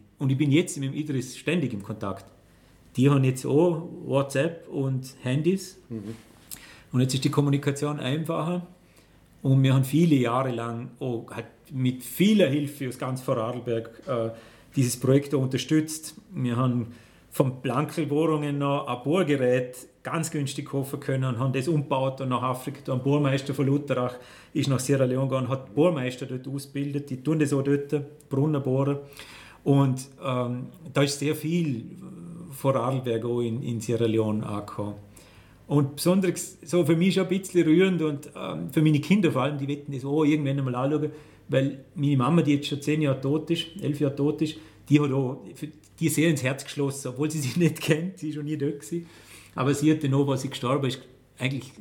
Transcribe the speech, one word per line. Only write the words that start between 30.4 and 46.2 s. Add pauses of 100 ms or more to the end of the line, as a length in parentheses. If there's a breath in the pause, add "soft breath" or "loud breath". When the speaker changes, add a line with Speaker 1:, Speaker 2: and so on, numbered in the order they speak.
Speaker 1:
da
ist
sehr
viel (680)
Vorarlberg
auch
in,
in
Sierra
Leone
angekommen. (720 loud breath)
Und
besonders
so
für
mich
schon
ein
bisschen
rührend
und,
ähm,
für
meine
Kinder
vor
allem,
die
wetten
das
auch
irgendwann
einmal
anschauen, (380 loud breath)
weil (120)
meine
Mama,
die
jetzt
schon
zehn
Jahre
tot
ist, (160)
elf
Jahre
tot
ist, (320 loud breath)
die
hat
auch, (140)
für, (300)
die
sehr